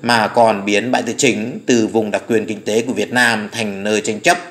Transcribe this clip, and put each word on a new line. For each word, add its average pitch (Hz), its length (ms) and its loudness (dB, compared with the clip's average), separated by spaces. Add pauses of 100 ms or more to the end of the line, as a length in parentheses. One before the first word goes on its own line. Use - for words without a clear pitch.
mà 117 260 2
còn 107 380 4
biến 104 260 0
Bãi 123 120 0
Tư 113 140 -6
Chính 120 480 0
từ 117 220 4
vùng 107 240 0
đặc 95 160 -2
quyền 113 180 0
kinh 101 160 -8
tế 107 200 0
của 123 120 -4
Việt 101 180 -4
Nam 117 400 0
thành 104 320 -6
nơi 104 180 0
tranh 107 180 -4
chấp 175 180 2 (140)